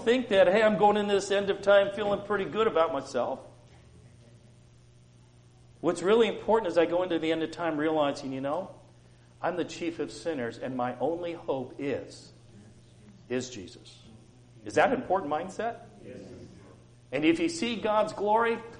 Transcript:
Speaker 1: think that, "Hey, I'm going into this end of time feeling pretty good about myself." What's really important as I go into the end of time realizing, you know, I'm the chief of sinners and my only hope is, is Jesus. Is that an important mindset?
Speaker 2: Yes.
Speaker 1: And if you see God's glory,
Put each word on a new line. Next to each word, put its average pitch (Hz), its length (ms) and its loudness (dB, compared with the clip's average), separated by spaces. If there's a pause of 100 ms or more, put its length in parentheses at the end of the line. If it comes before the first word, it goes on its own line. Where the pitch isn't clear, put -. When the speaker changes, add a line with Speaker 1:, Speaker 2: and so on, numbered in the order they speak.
Speaker 1:
think 240 260 2
that, 190 180 8
"Hey, 208 140 6
I'm 214 160 4
going 208 180 6
into 202 180 2
this 190 160 0
end 196 180 2
of 196 140 -2
time 202 320 6
feeling 202 280 -2
pretty 196 240 -2
good 208 200 0
about 160 260 2
myself." 131 460 -4 (2500)
What's 170 220 -2
really 214 240 6
important 185 460 0
as 165 40 0
I 165 100 6
go 175 180 0
into 165 160 -2
the 160 100 0
end 160 140 0
of 156 80 -6
time 165 240 -4
realizing, 147 560 0
you 131 80 -8
know, 156 320 -6 (680)
I'm 175 160 -2
the 170 80 -2
chief 165 360 -8
of 143 100 -6
sinners 123 480 -6
and 131 180 -8
my 123 220 -4
only 170 360 -4
hope 135 440 -6
is, - 540 -8 (960)
is 123 200 -4
Jesus. - 540 -18 (600)
Is 107 100 -12
that 175 160 4
an 254 100 -2
important - 320 -4
mindset? 190 440 -6 (280)
Speaker 2:
Yes. - 120 -16 (960)
Speaker 1:
And 143 120 -2
if 165 140 4
you 165 100 0
see 233 280 -4
God's 214 360 0
glory, 226 460 0 (220)